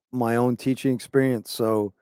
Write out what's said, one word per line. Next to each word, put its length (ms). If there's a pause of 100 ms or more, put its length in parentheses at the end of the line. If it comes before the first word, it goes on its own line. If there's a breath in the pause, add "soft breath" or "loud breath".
(120)
my 240
own 200
teaching 380
experience. 580
So, 500